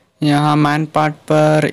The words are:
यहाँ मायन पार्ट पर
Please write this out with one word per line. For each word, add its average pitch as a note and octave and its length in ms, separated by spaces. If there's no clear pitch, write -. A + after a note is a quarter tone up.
यहाँ D3 360
मायन D3+ 300
पार्ट D3+ 260
पर D3+ 480